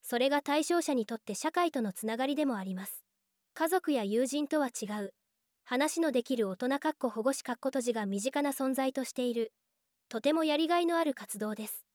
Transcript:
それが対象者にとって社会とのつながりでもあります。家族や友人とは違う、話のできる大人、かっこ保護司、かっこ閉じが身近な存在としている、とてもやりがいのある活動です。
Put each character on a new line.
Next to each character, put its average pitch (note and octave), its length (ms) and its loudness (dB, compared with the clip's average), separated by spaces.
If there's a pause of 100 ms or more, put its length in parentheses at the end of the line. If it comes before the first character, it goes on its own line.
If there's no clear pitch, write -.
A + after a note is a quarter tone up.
そ - 160 -4
れ C4 100 4
が C#4+ 140 2
対 D4 220 2
象 F4 180 2
者 D4+ 100 0
に A#3+ 140 0
と A#3 80 -8
っ A3 40 -8
て - 160 -8
社 D#4 160 -2
会 F4 200 2
と C4+ 100 -2
の G#3 140 -2
つ - 100 -10
な A3 140 -2
が C4 80 0
り C#4+ 80 0
で D4 100 2
も C4 120 0
あ F#3+ 80 -6
り F#3+ 100 -6
ま F#3+ 120 -8
す。 - 180 -14 (500)
家 D#4+ 140 0
族 F4+ 220 2
や B3 140 2
友 A3 220 2
人 C#4+ 220 -2
と D4+ 120 2
は C4+ 80 0
違 - 180 -8 (140)
う、 G3 140 -8 (500)
話 D4 360 0
の D#4 120 4
で A#3+ 100 2
き C4 140 0
る G#3 140 0
大 F#3 60 -6
人、 C4 220 0
か D#4 120 0
っ D4+ 80 -4
こ B3+ 100 -2
保 A3 140 -4
護 C4 100 2
司、 - 100 -4
か B3+ 100 -6
っ A#3 60 -4
こ - 120 -2
閉 C4+ 100 0
じ A#3+ 140 0
が A3 100 0
身 G3 160 -2
近 C4+ 220 0
な C#4+ 80 0
存 C4+ 240 -2
在 C4 180 0
と C4+ 120 -4
し - 80 -10
て B3+ 100 -4
い B3 100 0
る、 A3+ 200 -2 (560)
と A3+ 120 -6
て D4 140 4
も D#4+ 100 2
や D4 140 2
り D#4+ 100 2
が F4 100 4
い F4 60 2
の E4+ 140 2
あ E4 60 2
る C#4+ 100 2
活 - 240 -12
動 G#3 160 -4
で G#3+ 140 -8
す。 - 260 -12